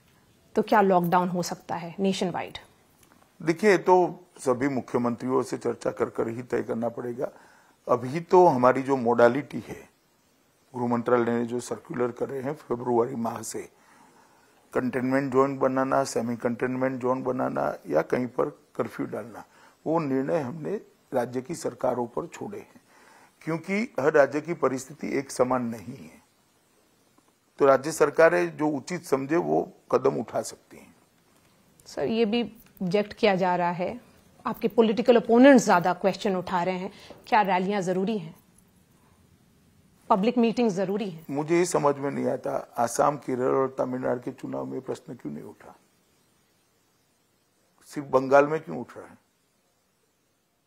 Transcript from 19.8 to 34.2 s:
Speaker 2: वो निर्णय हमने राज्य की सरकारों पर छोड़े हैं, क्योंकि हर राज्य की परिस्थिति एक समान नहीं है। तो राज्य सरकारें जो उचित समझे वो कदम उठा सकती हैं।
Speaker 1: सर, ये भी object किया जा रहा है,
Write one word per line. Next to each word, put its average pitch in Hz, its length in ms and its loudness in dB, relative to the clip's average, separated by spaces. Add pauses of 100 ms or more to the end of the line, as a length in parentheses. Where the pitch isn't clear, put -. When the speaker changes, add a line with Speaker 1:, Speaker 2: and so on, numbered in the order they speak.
Speaker 2:
वो 160 120 0
निर्णय 143 420 -2
हमने 156 400 -8 (320)
राज्य 127 300 -4
की 131 120 -10
सरकारों 123 520 -4
पर 151 200 -8
छोड़े 110 320 -12
हैं, - 220 -20 (600)
क्योंकि 185 580 -6
हर 151 120 0
राज्य 143 280 4
की 165 140 -6
परिस्थिति 135 640 -4
एक 135 120 -6
समान 127 320 0
नहीं 117 340 -10
है। - 260 -20 (1400)
तो 147 80 4
राज्य 135 260 4
सरकारें 165 640 4
जो 151 120 -2
उचित 156 360 -6
समझे 135 320 0
वो 156 360 -2 (200)
कदम 131 240 2
उठा 120 260 -6
सकती - 360 -16
हैं। - 180 -20 (920)
Speaker 1:
सर, - 180 -6
ये 226 200 0
भी 226 320 -4 (260)
object 202 300 -2
किया 202 240 2
जा 180 200 0
रहा 175 140 0
है, 180 300 -6 (460)